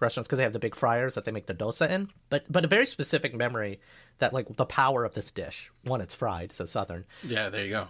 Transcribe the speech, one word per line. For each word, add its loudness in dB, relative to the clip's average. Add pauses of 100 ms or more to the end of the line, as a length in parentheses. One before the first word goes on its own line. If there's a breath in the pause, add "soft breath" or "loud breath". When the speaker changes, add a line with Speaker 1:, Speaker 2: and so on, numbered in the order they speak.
Speaker 1:
restaurants 2
'cause 2
they 4
have 4
the -4
big -2
fryers 2
that -4
they -2
make -6
the -4
dosa 0
in. -2 (200)
But, 0
but 4
a 0
very 6
specific -2
memory -2 (400 soft breath)
that, 2
like, -4
the 2
power 2
of -4
this -6
dish. -10 (140)
One, 0
it's -8
fried, -4
so -6
Southern. -4 (180 loud breath)
Speaker 2:
Yeah, -2
there -4
you -4
go. -2